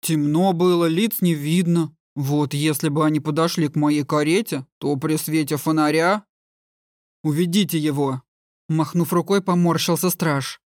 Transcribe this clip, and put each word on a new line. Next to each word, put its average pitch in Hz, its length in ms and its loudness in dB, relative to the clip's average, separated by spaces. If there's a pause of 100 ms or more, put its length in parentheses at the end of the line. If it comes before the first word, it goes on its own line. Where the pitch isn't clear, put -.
"Темно 160 520 0
было, 175 340 2
лиц 185 340 0
не 175 140 2
видно. 165 600 0 (200)
Вот 147 400 -2
если 151 340 -2
бы 151 160 0
они 151 160 2
подошли 156 480 -2
к - 80 -4
моей 147 280 2
карете, 151 640 -2 (120)
то 143 180 -2
при 156 200 -2
свете 156 400 -2
фонаря..." 160 680 0 (1000)
"Уведите 170 560 0
его", 139 440 -2 (460)
махнув 160 440 0
рукой, 185 300 0
поморщился 175 680 2
страж. 143 580 -2